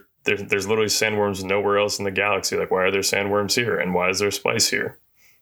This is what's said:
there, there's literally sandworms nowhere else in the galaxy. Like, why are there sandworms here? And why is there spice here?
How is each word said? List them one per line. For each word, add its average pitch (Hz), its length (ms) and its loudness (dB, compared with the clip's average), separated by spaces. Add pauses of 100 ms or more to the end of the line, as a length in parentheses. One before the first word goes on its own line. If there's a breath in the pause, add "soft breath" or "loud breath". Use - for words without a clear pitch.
(240)
there, 104 120 0
there's 101 320 -2
literally 110 200 2
sandworms 104 560 0
nowhere 101 340 2
else 101 200 0
in 101 60 -4
the 98 60 -2
galaxy. 101 460 0
Like, 95 140 -2
why 92 140 2
are 95 60 2
there 98 100 2
sandworms 101 540 0
here? 117 240 0
And 90 160 -2
why 90 160 2
is 95 80 -2
there 101 120 0
spice - 400 0
here? - 280 -4 (420 soft breath)